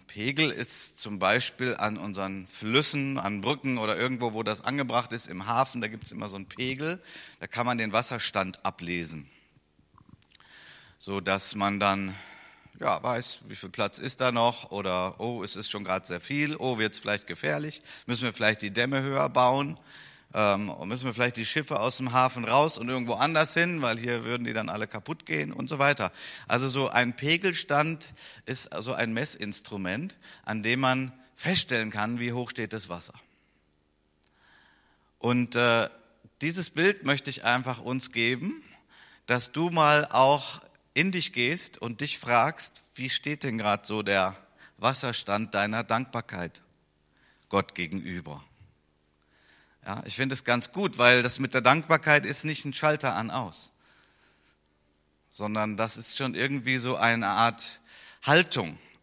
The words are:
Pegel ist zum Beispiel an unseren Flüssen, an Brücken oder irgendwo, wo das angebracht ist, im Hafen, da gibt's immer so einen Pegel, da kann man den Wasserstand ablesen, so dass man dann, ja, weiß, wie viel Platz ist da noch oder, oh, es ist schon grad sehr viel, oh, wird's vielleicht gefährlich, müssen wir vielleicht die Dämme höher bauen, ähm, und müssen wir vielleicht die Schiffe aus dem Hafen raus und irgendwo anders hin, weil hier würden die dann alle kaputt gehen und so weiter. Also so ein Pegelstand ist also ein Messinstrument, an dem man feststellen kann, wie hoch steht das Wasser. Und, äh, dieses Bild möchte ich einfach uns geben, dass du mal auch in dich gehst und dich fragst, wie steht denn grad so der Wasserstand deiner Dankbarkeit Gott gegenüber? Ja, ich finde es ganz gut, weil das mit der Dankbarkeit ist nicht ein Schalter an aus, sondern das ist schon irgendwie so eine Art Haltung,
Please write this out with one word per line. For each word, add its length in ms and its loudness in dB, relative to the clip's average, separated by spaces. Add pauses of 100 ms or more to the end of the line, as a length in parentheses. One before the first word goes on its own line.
Pegel 420 0
ist 520 -6
zum 180 -6
Beispiel 560 2
an 220 -2
unseren 500 -8
Flüssen, 680 0
an 240 -2
Brücken 360 -2
oder 200 0
irgendwo, 340 -2
wo 120 -4
das 200 -4
angebracht 480 -2
ist, 160 -8
im 180 -10
Hafen, 360 0
da 80 -4
gibt's 240 -14
immer 160 -8
so 80 -10
einen 100 -12
Pegel, 560 -6 (380)
da 60 -10
kann 180 -2
man 120 2
den 140 -2
Wasserstand 720 -2
ablesen, 640 -6 (1700)
so 200 -6
dass 340 0
man 280 0
dann, 340 2 (640)
ja, 240 0
weiß, 440 -4
wie 100 -14
viel 140 -14
Platz 280 -4
ist 220 -6
da 100 4
noch 400 0
oder, 480 -2
oh, 240 -6
es 140 -6
ist 120 -8
schon 140 -8
grad 220 -2
sehr 160 -6
viel, 340 -4
oh, 220 -2
wird's 220 -2
vielleicht 280 -2
gefährlich, 540 -6 (240)
müssen 180 -4
wir 80 -2
vielleicht 300 2
die 100 -4
Dämme 300 0
höher 260 0
bauen, 500 2 (560)
ähm, 360 2
und 200 -10
müssen 160 -6
wir 80 -4
vielleicht 240 0
die 80 -6
Schiffe 340 -2
aus 180 0
dem 140 -4
Hafen 340 2
raus 320 4
und 100 -6
irgendwo 260 -2
anders 420 2
hin, 260 2
weil 160 0
hier 280 -2
würden 180 -4
die 100 -4
dann 160 -2
alle 180 -4
kaputt 380 -10
gehen 260 -4
und 160 -8
so 120 -6
weiter. 320 4 (360)
Also 220 2
so 180 0
ein 280 2
Pegelstand 1000 0 (320)
ist 260 -6
also 220 -6
ein 200 -2
Messinstrument, 1040 -6 (280)
an 160 -4
dem 200 0
man 300 2 (240)
feststellen 540 2
kann, 300 -2
wie 120 -2
hoch 200 -4
steht 220 -6
das 160 -8
Wasser. 260 -12 (2000)
Und, 380 2
äh, 340 4 (520)
dieses 280 -2
Bild 340 2
möchte 280 0
ich 120 -10
einfach 360 0
uns 320 -4
geben, 520 -2 (640)
dass 260 0
du 200 0
mal 340 6
auch 560 4 (320)
in 180 2
dich 220 -2
gehst 460 -2
und 220 -6
dich 180 -4
fragst, 640 2 (120)
wie 140 -6
steht 340 -4
denn 140 -2
grad 280 0
so 180 -2
der 340 2 (400)
Wasserstand 800 -2
deiner 280 0
Dankbarkeit 800 -4 (880)
Gott 240 0
gegenüber? 680 -8 (1500)
Ja, 160 -8
ich 120 -8
finde 160 0
es 100 0
ganz 280 2
gut, 280 -2
weil 240 10
das 160 0
mit 160 -4
der 60 4
Dankbarkeit 640 6
ist 200 -2
nicht 200 -4
ein 100 -6
Schalter 420 0
an 160 -4
aus, 400 -6 (1600)
sondern 460 -2
das 200 0
ist 180 -8
schon 200 -4
irgendwie 420 0
so 180 -2
eine 340 2
Art 520 2 (400)
Haltung, 560 4 (240)